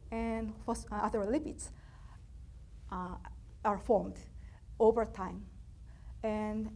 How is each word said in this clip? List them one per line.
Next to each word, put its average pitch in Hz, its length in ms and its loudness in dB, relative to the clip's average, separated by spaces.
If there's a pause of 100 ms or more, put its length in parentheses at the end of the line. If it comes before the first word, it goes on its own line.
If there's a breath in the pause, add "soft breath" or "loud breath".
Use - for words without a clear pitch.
(100)
and 226 420 0 (140)
phos-, 226 240 -2
uh, 208 60 -2
other 214 240 2
lipids, 247 480 0 (1200 loud breath)
uh, 180 240 -4 (500)
are 202 140 6
formed 190 400 4 (600 loud breath)
over 226 260 10
time. 185 400 -4 (800 loud breath)
And 214 540 0